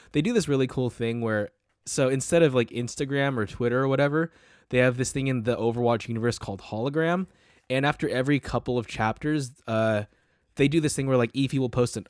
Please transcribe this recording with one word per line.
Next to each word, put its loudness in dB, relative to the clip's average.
They 0
do 6
this 6
really 2
cool -2
thing -2
where 0
so 2
instead 2
of, 4
like, 2
Instagram -4
or -2
Twitter -2
or 0
whatever, 0
they 0
have 4
this -2
thing -4
in -2
the 0
Overwatch 0
universe -2
called -10
Hologram. -2
And 0
after -2
every 0
couple -4
of -6
chapters, -4
uh, 0
they 2
do 2
this -2
thing -4
where, 2
like, 2
Eefy -2
will -2
post -2
an -10